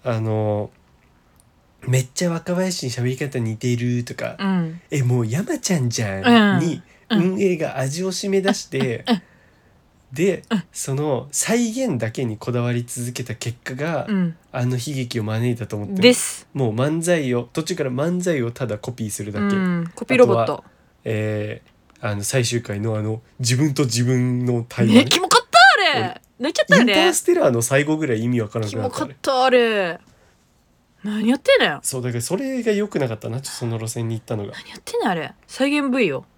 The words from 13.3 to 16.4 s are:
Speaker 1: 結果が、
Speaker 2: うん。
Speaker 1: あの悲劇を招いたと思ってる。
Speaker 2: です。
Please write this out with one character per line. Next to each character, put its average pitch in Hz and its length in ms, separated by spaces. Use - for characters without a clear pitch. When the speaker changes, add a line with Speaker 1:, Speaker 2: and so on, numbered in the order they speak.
Speaker 1:
結 117 280
果 131 120
が、 147 320
Speaker 2:
う 214 60
ん。 175 240
Speaker 1:
あ 123 140
の 127 120
悲 139 180
劇 127 240
を 107 40
招 110 280
い 117 40
た 113 120
と - 80
思 104 100
っ - 40
て 202 60
る。 185 60
Speaker 2:
で 240 120
す。 - 400